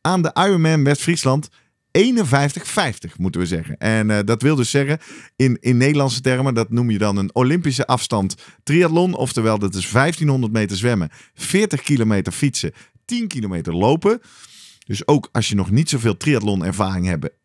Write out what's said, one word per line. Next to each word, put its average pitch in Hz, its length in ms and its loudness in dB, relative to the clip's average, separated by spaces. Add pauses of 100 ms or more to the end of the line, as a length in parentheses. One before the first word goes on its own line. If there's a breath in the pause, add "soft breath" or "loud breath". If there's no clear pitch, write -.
aan 180 220 0
de 156 120 0
Ironman 160 500 2
West-Friesland 147 640 0 (420 soft breath)
eenenvijftig 165 760 2
vijftig, 131 520 -4
moeten 90 220 -2
we 90 60 0
zeggen. 82 320 -6
En, 110 320 0
eh, 104 140 2
dat 110 180 0
wil 147 140 2
dus 123 140 0
zeggen, 143 280 0 (380 loud breath)
in, 127 240 2
in 123 160 2
Nederlandse 135 440 2
termen, 131 340 0
dat 113 160 -2
noem 120 200 0
je 104 80 0
dan 101 180 0
een 98 180 -2
Olympische 135 520 0
afstand 107 480 -2 (280 loud breath)
triathlon. 170 520 2
Oftewel, 110 440 0
dat 98 160 -2
is 92 120 -4
vijftienhonderd 131 680 0
meter 104 240 -2
zwemmen, 98 340 0 (240 loud breath)
veertig 190 480 -2
kilometer 110 500 0
fietsen, 127 400 -2 (320 soft breath)
tien 233 240 -4
kilometer 92 460 -6
lopen. 165 460 2 (680 loud breath)
Dus 104 200 -8
ook 143 260 2
als 104 160 -2
je 107 60 -4
nog 92 160 0
niet 143 180 2
zoveel 113 280 0
triathlonervaring 95 880 0
hebben 76 240 -2 (140)